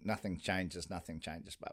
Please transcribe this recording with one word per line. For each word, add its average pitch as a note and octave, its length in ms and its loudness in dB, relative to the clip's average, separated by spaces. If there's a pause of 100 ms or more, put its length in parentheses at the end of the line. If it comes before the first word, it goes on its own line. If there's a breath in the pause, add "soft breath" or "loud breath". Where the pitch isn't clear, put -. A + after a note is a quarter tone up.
nothing G2+ 340 2
changes, F#2 520 2
nothing E2 300 -4
changes, D#2+ 360 -6
blah, - 160 -6